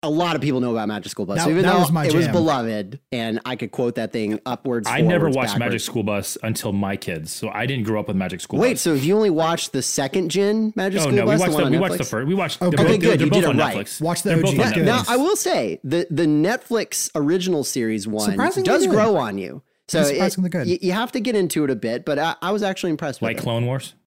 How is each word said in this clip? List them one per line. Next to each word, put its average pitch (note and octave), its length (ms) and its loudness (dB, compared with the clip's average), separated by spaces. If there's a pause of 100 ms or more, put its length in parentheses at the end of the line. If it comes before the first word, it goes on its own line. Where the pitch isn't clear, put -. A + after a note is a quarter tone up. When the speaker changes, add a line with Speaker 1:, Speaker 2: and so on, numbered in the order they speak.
Speaker 1:
a D#3 80 -2
lot E3 260 0
of C3 60 -2
people C3+ 180 0
know B2 120 0
about A2 160 -2
Magic G#2+ 220 -6
School - 140 -6
Bus." G2 140 -4
Speaker 2:
That, - 60 0
Speaker 1:
So D3 60 2
even E3+ 120 2
Speaker 2:
that F#3 100 4
Speaker 1:
though F3+ 80 4
Speaker 2:
was D#3+ 120 2
my D#3 140 2
Speaker 1:
it C#3 60 2
was E3+ 140 4
Speaker 2:
jam. - 80 -2
Speaker 1:
beloved A#2+ 640 0 (100)
and A2+ 360 -4
I B2+ 100 -6
could A2+ 140 -8
quote A#2+ 240 -2
that A2 180 -4
thing G#2+ 320 -2
upwards, A#2+ 420 -4
Speaker 3:
I A#2+ 140 0
never E3 200 4
Speaker 1:
forwards, D3 160 2
Speaker 3:
watched A#2+ 160 0
Magic G2+ 80 -2
Speaker 1:
backwards. - 240 -2
Speaker 3:
School - 180 -4
Bus G2+ 400 -4
until A2 320 -4
my G2 220 -2
kids, E2 360 -8
so - 160 -8
I G#2 160 -4
didn't C3 200 -2
grow G#2+ 160 0
up - 80 -6
with G2 80 -2
Magic F#2 260 -2
School - 160 -4
Speaker 1:
Wait, B3 160 4
Speaker 3:
Bus. - 80 -6
Speaker 1:
so E3+ 100 2
if C3+ 120 2
you F#3 120 4
only G#3+ 140 4
watched D#3+ 420 0
the C3+ 80 -2
second D3+ 480 -2
gen G#3 480 0
Magic F#3+ 240 0
Speaker 3:
Oh, D#3+ 40 0
Speaker 1:
School C3+ 100 2
Speaker 3:
no, G3+ 100 4
we - 60 4
Speaker 1:
Bus, G#3 100 4
Speaker 3:
watched F3+ 120 2
Speaker 1:
the - 20 0
one C#3+ 80 2
Speaker 3:
the, B2+ 40 2
Speaker 1:
on C3+ 60 2
Speaker 3:
we D#3+ 60 4
watched F3+ 200 0
the C#3 60 -2
Speaker 1:
Netflix? - 60 -8
Speaker 3:
first, A2+ 180 -2
we F3 60 2
watched, F3+ 280 -2
Speaker 2:
Okay. F3 140 2
Speaker 3:
they're - 80 2
both, A3+ 100 6
Speaker 1:
Okay, G#3+ 40 2
good, G3 220 4
Speaker 3:
they're - 60 4
Speaker 1:
you D3 40 4
Speaker 3:
both F#3 100 6
Speaker 1:
did F3 40 4
it D#3+ 60 2
Speaker 3:
on - 60 2
Speaker 1:
right. B2 220 2
Speaker 3:
Netflix. - 240 -8
Speaker 2:
Watch E3 220 -2
the G#3 60 0
Speaker 3:
They're E3 120 4
both D3 80 4
Speaker 2:
O - 60 2
G. - 40 2 (200)
Speaker 3:
on D#3+ 40 4
Speaker 1:
Now, A#3+ 180 4
Speaker 3:
Netflix. - 60 -2
Speaker 1:
now, A#3+ 60 2
I - 20 4
will E4 200 2
say D#3 480 -2
the, E3 260 -2
the E3 160 2
Netflix F#3 880 0
original E3 500 0
series A2 420 -2
one G#2+ 260 -2
Speaker 2:
Surprisingly F4+ 340 0
Speaker 1:
does F#4 200 4
Speaker 2:
good. F#4 60 2
Speaker 1:
grow G#3+ 240 4
on G#2+ 220 -2
you. - 240 -10 (260)
So - 120 0
Speaker 2:
It's C#3+ 100 4
Speaker 1:
it, C#3+ 60 0
Speaker 2:
surprisingly F#3 340 0
good. E3 160 -2
Speaker 1:
y-, F3 160 0
you F3+ 100 0
have A3+ 200 -4
to C4+ 80 -2
get A#3 160 -2
into E3+ 280 0
it C3+ 60 0
a B2+ 60 0
bit, A#2 280 -4
but C#3+ 140 -2
I, D#3 240 -2
I F3 80 -4
was G#3 120 -2
actually F#3+ 280 -2
impressed D3+ 320 -4
with A2+ 80 -2
Speaker 3:
Like A2+ 80 -4
Speaker 1:
it. - 40 -6
Speaker 3:
Clone A#2 220 -2
Wars? B2+ 300 -6 (120)